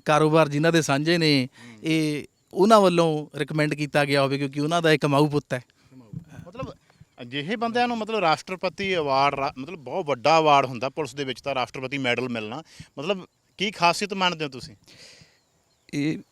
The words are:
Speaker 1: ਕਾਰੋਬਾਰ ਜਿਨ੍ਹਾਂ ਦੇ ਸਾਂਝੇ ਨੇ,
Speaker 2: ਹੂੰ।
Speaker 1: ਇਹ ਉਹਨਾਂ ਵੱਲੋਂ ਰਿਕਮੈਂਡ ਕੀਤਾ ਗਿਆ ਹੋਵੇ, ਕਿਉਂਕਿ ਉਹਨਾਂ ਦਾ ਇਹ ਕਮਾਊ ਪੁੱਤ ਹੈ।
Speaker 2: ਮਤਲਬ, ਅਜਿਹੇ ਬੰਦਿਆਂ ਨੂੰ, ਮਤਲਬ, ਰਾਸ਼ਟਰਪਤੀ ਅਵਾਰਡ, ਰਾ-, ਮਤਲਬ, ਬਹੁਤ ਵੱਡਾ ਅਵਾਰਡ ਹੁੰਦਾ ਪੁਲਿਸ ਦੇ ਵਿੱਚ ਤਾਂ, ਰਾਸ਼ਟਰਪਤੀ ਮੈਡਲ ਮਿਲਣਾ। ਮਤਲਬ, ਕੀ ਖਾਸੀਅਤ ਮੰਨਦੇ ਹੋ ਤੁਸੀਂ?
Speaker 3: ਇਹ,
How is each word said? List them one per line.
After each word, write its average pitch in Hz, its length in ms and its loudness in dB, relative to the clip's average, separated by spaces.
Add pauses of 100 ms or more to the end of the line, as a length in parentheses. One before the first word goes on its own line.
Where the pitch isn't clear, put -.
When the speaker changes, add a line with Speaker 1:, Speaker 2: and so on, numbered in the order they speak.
Speaker 1:
ਕਾਰੋਬਾਰ 156 440 4
ਜਿਨ੍ਹਾਂ 147 240 2
ਦੇ 165 100 4
ਸਾਂਝੇ 151 360 0
ਨੇ, 147 300 2 (200)
Speaker 2:
ਹੂੰ। 113 140 -20
Speaker 1:
ਇਹ 156 420 -2 (280)
ਉਹਨਾਂ 214 280 6
ਵੱਲੋਂ 170 460 2 (120)
ਰਿਕਮੈਂਡ 151 360 -2
ਕੀਤਾ 147 300 0
ਗਿਆ 139 180 2
ਹੋਵੇ, 139 160 0
ਕਿਉਂਕਿ 143 220 -6
ਉਹਨਾਂ 165 220 0
ਦਾ 160 100 4
ਇਹ 160 60 4
ਕਮਾਊ 143 280 2
ਪੁੱਤ 147 280 -4
ਹੈ। 123 100 -8 (840)
Speaker 2:
ਮਤਲਬ, 214 280 -14 (480)
ਅਜਿਹੇ 143 340 -8
ਬੰਦਿਆਂ 233 320 0
ਨੂੰ, 240 100 -6
ਮਤਲਬ, 220 200 -4
ਰਾਸ਼ਟਰਪਤੀ 185 800 -2
ਅਵਾਰਡ, 139 380 2
ਰਾ-, 139 240 -4
ਮਤਲਬ, 160 200 -12
ਬਹੁਤ 147 280 -8
ਵੱਡਾ 143 320 4
ਅਵਾਰਡ 143 280 6
ਹੁੰਦਾ 127 220 -4
ਪੁਲਿਸ 135 260 -8
ਦੇ 143 100 -6
ਵਿੱਚ 131 160 -8
ਤਾਂ, 139 140 -6
ਰਾਸ਼ਟਰਪਤੀ 131 440 -6
ਮੈਡਲ 127 300 0
ਮਿਲਣਾ। 117 340 -8 (360)
ਮਤਲਬ, 180 280 -6 (320)
ਕੀ 202 120 -4
ਖਾਸੀਅਤ 180 440 0
ਮੰਨਦੇ 175 300 -2
ਹੋ 143 60 -6
ਤੁਸੀਂ? 127 240 -16 (1200)
Speaker 3:
ਇਹ, 147 240 -2 (140)